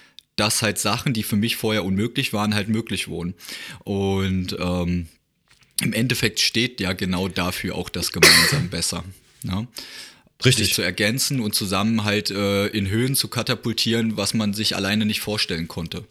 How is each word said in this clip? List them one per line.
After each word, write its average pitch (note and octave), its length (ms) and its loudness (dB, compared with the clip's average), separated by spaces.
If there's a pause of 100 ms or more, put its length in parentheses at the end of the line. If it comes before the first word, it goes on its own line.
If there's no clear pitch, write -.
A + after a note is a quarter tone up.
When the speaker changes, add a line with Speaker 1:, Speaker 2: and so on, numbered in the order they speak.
(360)
Speaker 1:
dass G#2+ 260 2
halt G2+ 160 2
Sachen, G#2+ 360 0
die A2 80 -2
für - 140 0
mich A2 200 2
vorher G#2+ 280 0
unmöglich G#2+ 500 0
waren, G#2 200 0
halt G#2 140 0
möglich A2 400 -2
wurden. E2+ 260 -4 (480)
Und, F#2+ 800 0
ähm, F2 480 0 (760)
im B2+ 100 0
Endeffekt A2+ 460 0
steht B2 420 0
ja F#2+ 120 0
genau F#2 360 -2
dafür F2+ 460 -2
auch - 140 -6
das - 240 -6
gemeinsam - 560 6
<coughs> - 20 -8
besser, F2 340 -4 (380)
ne? G2 240 -2 (800)
Speaker 2:
Richtig. B2+ 220 4
Speaker 1:
Sich - 80 0
zu G#2+ 80 0
ergänzen A2 580 0
und G#2 140 -2
zusammen G#2 500 2
halt, G#2 260 0
äh, G2+ 360 0
in G2 240 0
Höhen B2 240 0
zu A#2+ 140 -2
katapultieren, A2+ 880 0
was G2+ 180 -2
man G#2+ 180 0
sich G2+ 240 -2
alleine G#2 300 0
nicht G#2+ 140 0
vorstellen E2+ 480 -4
konnte. E2+ 420 -8